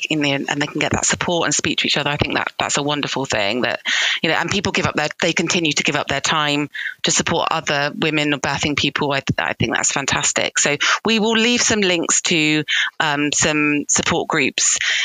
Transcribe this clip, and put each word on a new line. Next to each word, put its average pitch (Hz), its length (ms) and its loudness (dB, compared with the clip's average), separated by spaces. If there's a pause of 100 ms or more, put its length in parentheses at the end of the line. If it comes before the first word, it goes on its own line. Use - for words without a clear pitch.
in 151 120 2
the 143 120 2
end, 139 160 -2
and 143 120 -2
they 147 60 0
can 151 140 -4
get 151 100 0
that - 140 0
support - 400 0
and 147 100 0
speak - 220 0
to - 100 0
each - 80 0
other. 143 140 0
I 147 80 0
think - 160 -2
that 131 260 0
that's - 180 0
a 143 60 0
wonderful 139 420 -2
thing 110 360 0
that, 113 180 0 (420)
you 165 80 2
know, 156 60 2
and - 140 0
people 196 240 0
give 170 120 0
up - 100 -2
their, 151 120 2 (140)
they 170 100 2
continue 165 400 0
to - 120 -2
give 151 120 2
up - 140 -2
their 139 100 -2
time 147 500 0 (340)
to - 80 0
support - 380 0
other 147 480 0
women 151 360 0
or 135 60 -2
birthing 143 360 -2
people. 143 380 0
I, 135 80 0 (160)
I - 160 -2
think 120 200 0
that's - 200 0
fantastic. 143 680 -2
So 147 160 2 (300)
we 220 140 2
will 220 180 2
leave 233 240 2
some 220 180 2
links 180 440 2
to, 151 420 2 (340)
um, 147 340 0
some 151 540 2
support - 400 0
groups, - 500 0 (260)